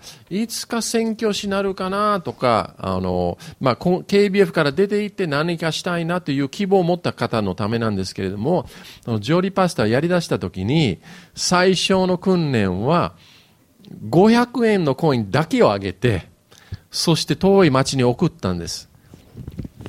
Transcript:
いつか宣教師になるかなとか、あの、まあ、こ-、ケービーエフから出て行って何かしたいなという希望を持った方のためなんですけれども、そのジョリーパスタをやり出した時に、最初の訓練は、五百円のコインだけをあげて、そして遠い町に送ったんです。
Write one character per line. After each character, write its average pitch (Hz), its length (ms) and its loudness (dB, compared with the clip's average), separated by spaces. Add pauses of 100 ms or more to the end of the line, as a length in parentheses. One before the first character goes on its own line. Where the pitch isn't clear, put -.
(300)
い 214 180 -4
つ - 200 -10
か 233 140 -4
宣 226 340 -2
教 214 180 -2
師 202 140 -6
に 196 40 -4
な 196 100 -2
る 196 140 -2
か 190 140 -6
な 202 320 0
と 123 120 -8
か、 113 440 0
あ 92 220 -2
の、 90 380 -2 (220)
ま 131 120 2
あ、 110 40 0
こ-、 180 320 0
ケ 202 200 4
ー - 20 0
ビ 190 100 0
ー 196 40 8
エ - 20 6
フ 170 80 -8
か 165 100 2
ら 143 80 0
出 185 160 0
て 208 160 0
行 202 80 -6
っ - 40 -20
て 185 120 -2
何 156 300 -2
か 160 140 -4
し - 120 -6
た 175 160 -4
い 170 60 -4
な 175 160 -2
と 156 100 -6
い 139 100 0
う 139 80 -2
希 202 180 -4
望 196 120 4
を 180 40 2
持 175 120 2
っ 170 40 -8
た - 140 -4
方 117 280 -2
の 95 140 -2
た 104 120 -4
め 117 100 -2
な 113 120 0
ん 104 60 -2
で 95 100 -4
す - 80 -12
け - 80 -6
れ 95 80 -2
ど 98 80 -8
も、 151 320 -2 (340)
そ 123 80 -6
の 110 80 -2
ジ 104 140 -2
ョ 175 80 2
リ 190 80 0
ー - 20 -12
パ 190 180 0
ス - 40 -10
タ 123 100 -2
を 107 40 2
や 117 120 2
り 165 80 -2
出 175 140 0
し - 60 -10
た 127 120 -2
時 92 260 -6
に、 127 340 0 (360)
最 185 400 2
初 185 320 0
の 180 100 0
訓 175 340 0
練 101 340 0
は、 143 280 0 (960)
五 170 220 6
百 240 380 2
円 202 160 2
の 139 120 2
コ 156 180 2
イ 123 40 2
ン 101 140 -2
だ 147 140 0
け 240 180 2
を 127 80 6
あ 101 80 0
げ 95 140 -4
て、 104 340 -2 (640)
そ - 240 0
し - 100 -4
て 160 100 -2
遠 196 300 4
い 147 60 4
町 135 260 2
に 127 60 2
送 123 240 2
っ - 20 2
た - 240 -4
ん 87 60 -4
で 82 80 -8
す。 - 220 -12 (1000)